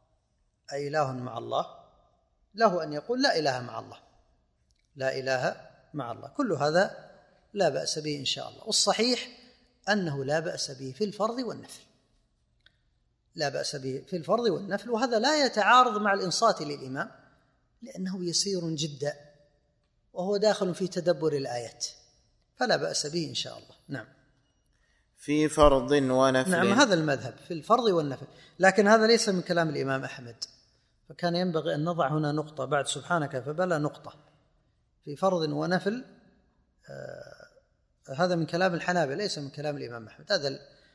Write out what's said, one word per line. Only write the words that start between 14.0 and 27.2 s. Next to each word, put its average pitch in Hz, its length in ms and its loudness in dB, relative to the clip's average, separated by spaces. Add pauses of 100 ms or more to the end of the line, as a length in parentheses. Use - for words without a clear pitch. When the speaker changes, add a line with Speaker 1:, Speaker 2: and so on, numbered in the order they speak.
Speaker 1:
في 180 100 -6
الفرض 190 280 0
والنفل، 196 460 -2
وهذا 233 280 0
لا 285 260 2
يتعارض 220 560 4
مع 208 140 2
الإنصات 196 480 0
للإمام 143 480 -8 (720)
لأنه 185 420 -8
يسير 175 460 -2
جدا 147 420 -4 (1000)
وهو 190 240 -2
داخل 196 380 2
في 185 140 -2
تدبر 160 440 0
الآيات، 120 540 -6 (720)
فلا 214 200 2
بأس 147 300 -2
به 156 220 -4
إن 127 60 -10
شاء 113 240 -8
الله. - 160 -20 (140)
نعم. 123 180 -8 (1120)
Speaker 2:
في 151 300 2
فرض 139 420 6
ونفل. 131 600 4
Speaker 1:
نعم، 185 220 4
هذا 226 220 6
المذهب 139 400 0 (140)